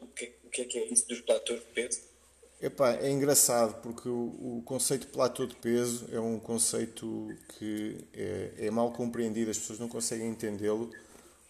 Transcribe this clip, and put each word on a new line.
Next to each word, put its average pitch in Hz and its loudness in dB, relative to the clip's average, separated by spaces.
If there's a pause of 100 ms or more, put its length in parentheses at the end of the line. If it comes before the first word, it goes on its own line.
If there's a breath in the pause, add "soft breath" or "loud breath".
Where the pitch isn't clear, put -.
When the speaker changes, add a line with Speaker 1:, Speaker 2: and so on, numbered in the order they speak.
Speaker 1:
o 123 -16
que 120 -10
é, - -14 (100)
o 120 -20
que 127 -4
é 120 -4
que 120 -4
é 110 0
isso 117 4
dos 120 -4
platôs 117 2
de - -14
peso? - -4 (580)
Speaker 2:
Epá, 131 4
é 139 2
engraçado 127 6
porque 117 -6
o, 120 -4
o 120 -6
conceito 131 0
de - -16
platô 131 2
de 120 -8
peso 120 2
é 117 -2
um 113 0
conceito 113 -2 (320)
que 107 -4
é, 95 -4
é 107 0
mal 117 2
compreendido, 117 0
as 104 -4
pessoas 107 -8
não 117 -6
conseguem 117 -4
entendê-lo 107 0 (600 loud breath)